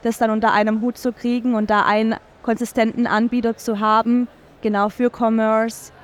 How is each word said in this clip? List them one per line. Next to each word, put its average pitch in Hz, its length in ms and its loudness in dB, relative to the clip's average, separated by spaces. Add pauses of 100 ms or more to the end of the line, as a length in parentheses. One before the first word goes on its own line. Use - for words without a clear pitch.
das 233 160 -2
dann 226 120 2
unter 220 220 2
einem 214 280 2
Hut 240 160 -4
zu 247 160 -4
kriegen 240 420 -2
und 214 160 -2
da 208 140 4
einen 220 320 0 (260)
konsistenten 233 640 -2
Anbieter 233 500 0
zu 214 220 -4
haben, 226 480 2 (360)
genau 208 260 0
für 240 220 0
Commerce. 220 840 0 (120)